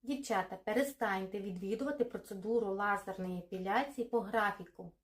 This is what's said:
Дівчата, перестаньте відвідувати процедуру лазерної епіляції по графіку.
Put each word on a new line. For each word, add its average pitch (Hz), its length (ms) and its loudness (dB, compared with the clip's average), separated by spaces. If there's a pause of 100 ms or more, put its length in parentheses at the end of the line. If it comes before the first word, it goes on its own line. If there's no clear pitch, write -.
Дівчата, 208 580 0
перестаньте 214 760 2
відвідувати 202 680 0
процедуру 214 680 0
лазерної 196 640 0
епіляції 220 680 0
по 240 120 2
графіку. 202 720 -2 (120)